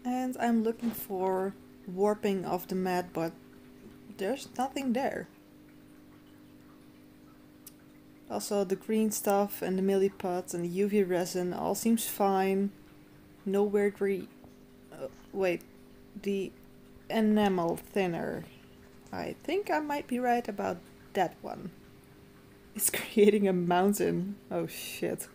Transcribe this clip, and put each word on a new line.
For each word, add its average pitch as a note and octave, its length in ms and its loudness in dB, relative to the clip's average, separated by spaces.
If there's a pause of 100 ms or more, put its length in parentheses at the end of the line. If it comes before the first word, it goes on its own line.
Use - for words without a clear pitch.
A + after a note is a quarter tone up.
And B3+ 360 -2
I'm A#3 240 4
looking A#3 260 -2
for F#3+ 640 -2 (320)
warping G3 600 0
of F3 220 -4
the F#3 80 -4
mat, F3+ 380 0
but E3 200 -2 (840)
there's A3 300 -4 (100)
nothing C4 360 -2
there. B3 340 -2 (3000)
Also, G3+ 320 0
the F#3+ 120 0
green A3 360 0
stuff G3+ 500 2
and F3+ 160 0
the F#3 60 0
millipods F#3+ 720 0
and F3 80 -2
the F3 60 -4
U F#3+ 180 0
V G3+ 160 4
resin F3+ 500 0
all F#3 220 0
seems A3+ 320 2
fine. G3 640 2 (760)
No G3 160 2
weird G3+ 400 2
re-, G3 280 -2 (600)
uh, - 160 -10 (260)
wait, F#3 280 0 (580)
the G3 320 -2 (580)
enamel G3+ 680 4
thinner. E3 680 -2 (680)
I F3 320 -6
think G4 260 -4
I D#4 100 0
might D4 280 -6
be A#3+ 120 -4
right A#3+ 280 0
about G3 300 -4 (360)
that F3 280 0
one. - 300 -10 (1040)
It's - 140 0
<laughs> - 0 -
creating G3+ 580 4
a F#3+ 60 4
mountain. F3+ 840 2 (160)
Oh E3+ 160 -2
shit. - 680 -6